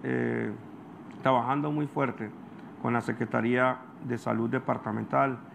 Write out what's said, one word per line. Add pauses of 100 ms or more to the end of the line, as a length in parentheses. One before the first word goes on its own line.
eh, (720)
trabajando
muy
fuerte (520)
con
la
Secretaría (300)
de
Salud
Departamental (160)